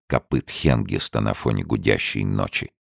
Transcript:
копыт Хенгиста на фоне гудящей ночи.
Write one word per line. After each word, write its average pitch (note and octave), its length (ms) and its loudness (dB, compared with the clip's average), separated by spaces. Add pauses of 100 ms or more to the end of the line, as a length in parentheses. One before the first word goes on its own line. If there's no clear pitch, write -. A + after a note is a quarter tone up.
копыт - 420 -2
Хенгиста G#1+ 680 0
на G#1 140 0
фоне G1+ 300 -2
гудящей G1+ 600 0
ночи. G1+ 480 -2 (100)